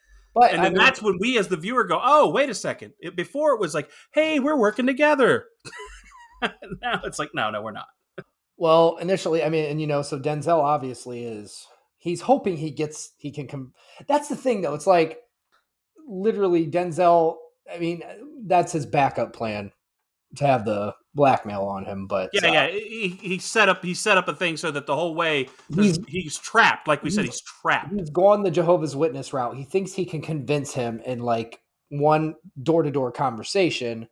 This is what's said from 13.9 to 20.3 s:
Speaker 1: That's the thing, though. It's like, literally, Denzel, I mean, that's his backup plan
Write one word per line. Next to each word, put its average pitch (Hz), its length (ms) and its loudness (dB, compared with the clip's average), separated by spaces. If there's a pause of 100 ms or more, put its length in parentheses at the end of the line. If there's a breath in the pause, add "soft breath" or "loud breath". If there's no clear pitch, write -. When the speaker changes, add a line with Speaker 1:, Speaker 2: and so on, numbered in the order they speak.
Speaker 1:
That's 294 220 0
the 262 60 -4
thing, 233 260 -2
though. 147 140 -2
It's 147 120 -6
like, 170 320 4 (880)
literally, 190 600 2
Denzel, 170 680 4 (380)
I 175 60 -10
mean, 170 240 -4 (420)
that's 175 260 2
his 151 140 -2
backup 135 480 0
plan 104 380 -6 (680)